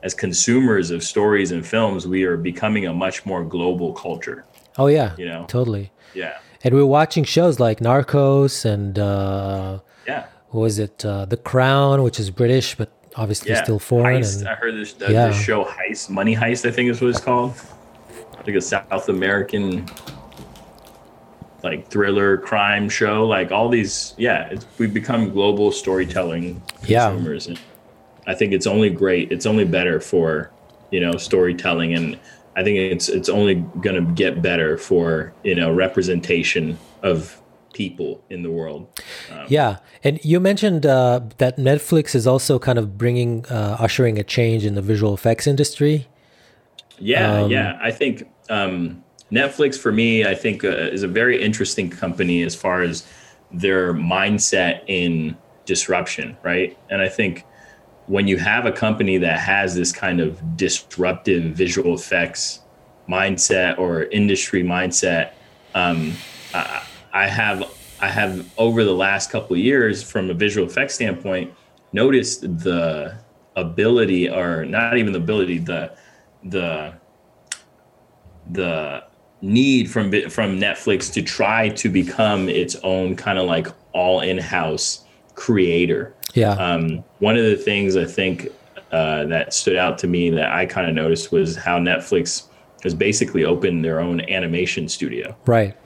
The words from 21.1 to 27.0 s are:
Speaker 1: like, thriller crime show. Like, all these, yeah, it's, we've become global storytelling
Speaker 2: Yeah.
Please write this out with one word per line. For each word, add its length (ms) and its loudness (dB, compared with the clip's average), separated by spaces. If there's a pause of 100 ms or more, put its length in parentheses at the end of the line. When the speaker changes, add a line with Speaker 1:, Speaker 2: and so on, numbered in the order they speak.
Speaker 1:
like, 260 -6
thriller 480 4
crime 520 0
show. 380 2
Like, 240 0
all 180 2
these, 480 0
yeah, 320 0
it's, 160 -10 (120)
we've 160 0
become 380 0
global 400 2
storytelling 920 -2 (240)
Speaker 2:
Yeah. 240 4